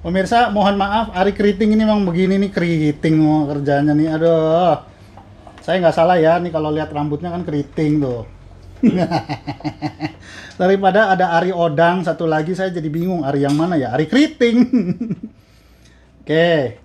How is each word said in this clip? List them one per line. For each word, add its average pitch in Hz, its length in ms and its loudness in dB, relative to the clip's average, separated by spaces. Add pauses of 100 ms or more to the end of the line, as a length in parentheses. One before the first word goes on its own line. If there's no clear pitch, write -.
Pemirsa, 190 480 0
mohon 202 320 0
maaf, 214 320 -2
Ari 190 240 0
keriting 208 400 2
ini 220 80 2
memang 208 240 2
begini 190 320 0
nih, 202 80 0
keriting 160 720 0
mau 151 240 2
kerjanya 143 480 0
nih. 151 240 2
Aduh. 165 640 2 (800)
Saya 170 160 -4
nggak 170 160 2
salah 175 240 4
ya, 165 240 4
nih 175 80 -4
kalau 156 240 -2
lihat 151 160 -4
rambutnya 147 400 -6
kan 175 160 -8
keriting 151 560 -2
tuh. 123 240 -4 (560)
<laughs> - 1800 -6
Daripada 196 520 2
ada 180 240 0
Ari 180 160 0
Odang 170 480 2
satu 170 240 -4
lagi, 156 320 -2
saya 190 160 -4
jadi 160 160 -6
bingung, 165 400 -4
Ari 139 160 0
yang 139 80 0
mana 165 240 0
ya? 127 160 -2
Ari 156 160 -2
keriting. 247 560 2 (720)
<laughs> - 880 -20
Oke. 151 600 0